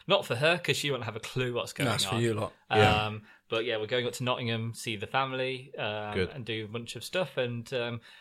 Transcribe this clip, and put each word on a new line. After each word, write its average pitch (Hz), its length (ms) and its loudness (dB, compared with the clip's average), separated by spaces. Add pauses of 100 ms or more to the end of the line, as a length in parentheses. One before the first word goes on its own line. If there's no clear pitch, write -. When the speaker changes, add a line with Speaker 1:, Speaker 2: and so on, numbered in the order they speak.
Speaker 1:
Not 196 180 4
for 123 100 -2
her, 156 220 4
'cause 156 200 0
she 147 120 0
won't 127 140 0
have 110 120 -4
a 113 40 -8
clue 123 340 -2
what's - 200 -2
going - 160 0
Speaker 2:
That's 104 160 2
Speaker 1:
on. 95 100 0
Speaker 2:
for 110 60 2
you 117 120 4
lot. 104 180 -2 (200)
Speaker 3:
Yeah. 107 340 6
Speaker 1:
Um, 107 180 -6 (260)
but 113 160 2
yeah, 117 120 0
we're 107 80 -2
going 120 220 0
up 117 60 -2
to - 100 -6
Nottingham, 113 500 0
see 113 220 -4
the 107 120 -6
family, 131 720 -2
um, 107 380 -2
Speaker 3:
Good. - 160 2
Speaker 1:
and 127 140 -8
do 110 200 -4
a - 20 -8
bunch 117 280 -8
of 120 80 -10
stuff, - 340 -4
and, 120 360 -2
um, 120 280 -2 (200)